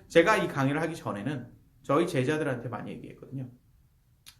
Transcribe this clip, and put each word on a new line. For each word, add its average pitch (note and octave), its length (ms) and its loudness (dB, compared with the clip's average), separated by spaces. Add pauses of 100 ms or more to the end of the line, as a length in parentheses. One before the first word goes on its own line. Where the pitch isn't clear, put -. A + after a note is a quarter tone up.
제가 F#3+ 280 6
이 F3 120 0
강의를 C#3 340 0
하기 E3 140 -4
전에는 A2+ 540 -6 (320)
저희 D#3+ 240 2
제자들한테 C#3 600 -2
많이 G#2 220 -8
얘기했거든요. - 580 -12 (920)